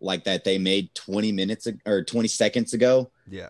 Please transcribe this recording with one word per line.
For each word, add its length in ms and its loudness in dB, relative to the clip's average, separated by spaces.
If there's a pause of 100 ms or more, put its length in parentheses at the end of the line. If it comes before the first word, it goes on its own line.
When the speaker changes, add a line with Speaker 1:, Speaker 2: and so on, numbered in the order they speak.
Speaker 1:
like 240 -4
that 200 0
they 140 2
made 360 0
twenty 380 -2
minutes 340 -4
ag-, 200 -6
or 180 2
twenty 240 0
seconds 460 0
ago. 360 4 (160)
Speaker 2:
Yeah. 240 -14